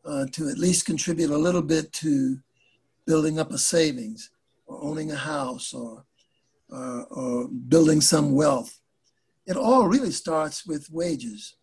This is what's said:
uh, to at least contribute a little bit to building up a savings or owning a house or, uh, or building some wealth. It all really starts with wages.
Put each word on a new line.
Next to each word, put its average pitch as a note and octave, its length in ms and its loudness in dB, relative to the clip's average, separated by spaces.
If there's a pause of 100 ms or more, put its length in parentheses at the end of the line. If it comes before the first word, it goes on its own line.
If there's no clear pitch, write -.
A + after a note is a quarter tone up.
uh, C#3+ 280 -4
to D#3 180 -4
at C3 80 -6
least F3 300 2
contribute E3 420 0
a D3 80 2
little F3 240 2
bit D#3 320 0
to C3+ 460 0 (680)
building D#3 320 2
up D#3 140 -2
a B2+ 60 -6
savings B2+ 720 0 (340)
or - 180 -14
owning D#3 280 -6
a D3 40 -6
house C#3 600 -6
or, A#2 280 -12 (720)
uh, B2+ 380 -10
or B2 360 -4
building D3+ 540 4
some D3 320 4
wealth. C#3 460 2 (680)
It F#3 100 -4
all B3 320 4
really A#3 220 2
starts D#3 560 -4
with D3+ 240 -8
wages. E3 720 -6